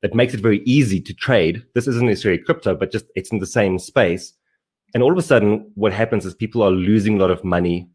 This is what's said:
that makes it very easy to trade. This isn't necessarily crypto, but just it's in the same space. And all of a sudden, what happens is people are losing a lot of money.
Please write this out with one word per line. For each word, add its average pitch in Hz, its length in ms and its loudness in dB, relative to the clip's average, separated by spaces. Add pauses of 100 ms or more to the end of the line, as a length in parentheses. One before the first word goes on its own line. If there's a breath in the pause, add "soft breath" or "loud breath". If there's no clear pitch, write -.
that - 120 -6
makes 120 180 2
it 117 60 -8
very 104 260 2
easy 123 360 2
to - 120 -14
trade. 98 520 0 (100)
This 120 140 -2
isn't 120 180 0
necessarily 101 340 0
crypto, - 360 -2
but 92 160 -4
just 110 140 -6 (100)
it's - 160 -8
in 107 80 -2
the 92 60 -6
same 95 340 0
space. 92 520 -2 (640)
And 120 80 2
all 131 80 4
of 185 80 0
a 170 40 -2
sudden, 107 520 2
what 101 180 0
happens 107 320 -2
is 92 100 -12
people 113 280 -4
are 101 80 4
losing 101 460 2
a 98 40 2
lot 92 120 2
of 87 100 -4
money. 87 520 -2